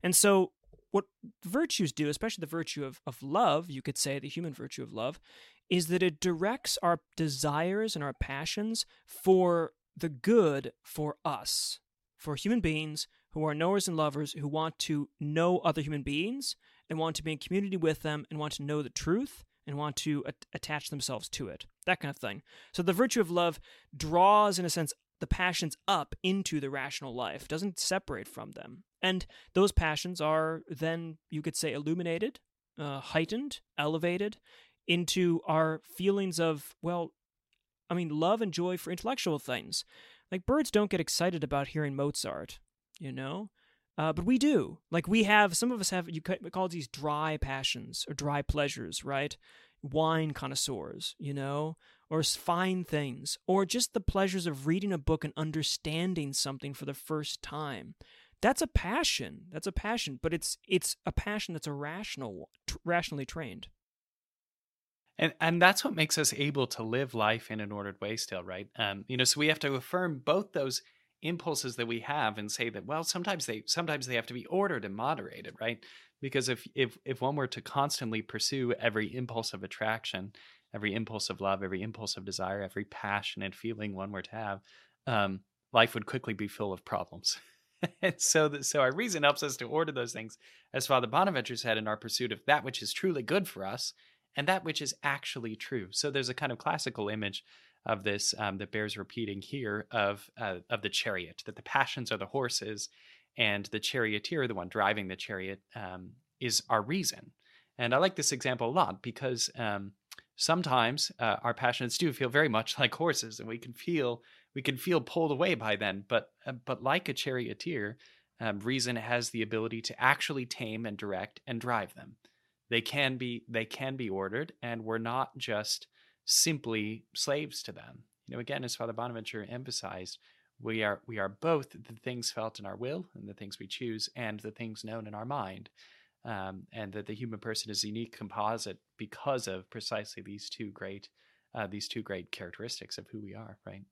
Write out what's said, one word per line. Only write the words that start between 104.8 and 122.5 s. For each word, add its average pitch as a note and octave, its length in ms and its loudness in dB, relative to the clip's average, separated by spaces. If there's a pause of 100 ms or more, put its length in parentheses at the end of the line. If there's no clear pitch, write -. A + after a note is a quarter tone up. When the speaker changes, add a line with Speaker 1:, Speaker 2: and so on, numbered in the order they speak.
Speaker 2:
the F#2 80 -4
chariot, F#2+ 440 -6 (160)
um, F#2 360 -10 (280)
is A#2+ 300 2
our A2 140 6
reason. D#3 480 -2 (480)
And A#2+ 160 4
I - 20 8
like F#3+ 180 4
this - 160 2
example B2+ 380 0
a - 0 -
lot D3+ 320 2
because, B2+ 560 -2
um, G2+ 360 -4 (420)
sometimes, C#3+ 840 4
uh, A2+ 240 4
our A#2+ 120 2
passions B2 420 0
do D#3+ 160 2
feel B2 160 0
very D3 200 6
much A2 300 0
<laughs> - 0 -
like B2+ 140 4
horses, C3+ 460 -2
and A2 100 -10
we A#2 80 -6
can A#2+ 160 -12
feel, B2+ 480 -2 (340)
we C3+ 60 -6
can C3+ 140 0
feel E3 260 2
pulled D#3+ 300 2
away D#3+ 240 2
by A2 200 0
them. G2+ 320 -2
But, - 240 0 (140)
uh, C3 80 -6
but B2 300 -6
like D3+ 260 2
a C3+ 40 -2
charioteer, B2 840 -4 (420)
um, G#2+ 200 -2
reason A#2+ 360 0
has A#2 340 0
the A2+ 140 -2
ability A2+ 400 -2
to - 180 -6
actually C3+ 440 4
tame A2+ 400 -6
and G#2 120 -4
direct G2 480 -6
and A#2 160 -4
drive A#2 340 0
them. - 200 -18 (560)